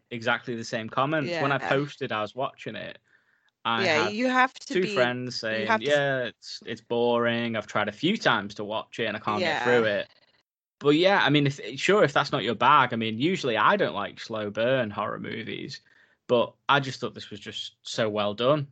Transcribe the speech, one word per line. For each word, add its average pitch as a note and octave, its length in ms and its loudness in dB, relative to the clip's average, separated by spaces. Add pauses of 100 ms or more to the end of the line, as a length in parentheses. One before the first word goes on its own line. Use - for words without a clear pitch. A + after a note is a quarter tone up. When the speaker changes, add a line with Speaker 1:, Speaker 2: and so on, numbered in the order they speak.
(100)
Speaker 1:
exactly A#2+ 460 -2
the A2+ 80 -8
same A2 240 -6
comments. D3 520 0
When C#3 120 2
I C3+ 60 0
Speaker 2:
Yeah. - 100 -4
Speaker 1:
posted C#3 440 -2
I G#2+ 100 -2
was G#2 120 -6
watching B2+ 420 -8
it, F2+ 220 -12 (680)
I A2+ 200 0
Speaker 2:
Yeah, D#3 200 2
Speaker 1:
had G#3 80 -2
Speaker 2:
you B3 160 0
have B3+ 260 2
to - 200 -12
Speaker 1:
two F3+ 60 4
Speaker 2:
be, F#3+ 80 0
Speaker 1:
friends B2 480 0 (140)
Speaker 2:
you G#2+ 160 -2
Speaker 1:
saying, - 0 -
Speaker 2:
have A3 160 0
to C#3 80 0
s- D3 60 6
Speaker 1:
"Yeah, C3+ 300 0
it's, - 400 -14
it's A2+ 140 -8
boring. A#2 760 0
I've G#2 100 -4
tried G#2 220 -2
a G2+ 40 -6
few F3+ 240 0
times G#2 400 0
to A2 80 -8
watch G#2 360 -8
it A#2 60 0
and G2+ 100 -4
I F#2+ 40 -8
can't G#2+ 240 -2
get E3 60 0
Speaker 2:
Yeah. D3 80 -2
Speaker 1:
through A#2+ 260 4
it." G2+ 240 0 (720)
But C#3+ 160 4
yeah, F#3 260 4
I C3 80 4
mean, D3 160 6
if, C#3 140 -2 (200)
sure, F#3+ 240 4
if C#3 80 0
that's D3 200 2
not C#3 120 0
your A#2 100 0
bag, B2+ 380 6
I A#2 40 -4
mean, A2 220 -4
usually C#3+ 380 0
I C#3+ 200 4
don't C3 180 0
like G2 260 -6
slow G#2+ 300 -6
burn A2+ 400 0
horror G#2 300 -6
movies, G#2+ 600 -10 (480)
but A#2+ 260 2 (140)
I C#3 120 6
just C3 200 -8
thought A2 140 -8
this G#2+ 160 -16
was G#2 100 -14
just - 420 -12
so A#2 280 -2
well G#2 240 -2
done, C#3 380 0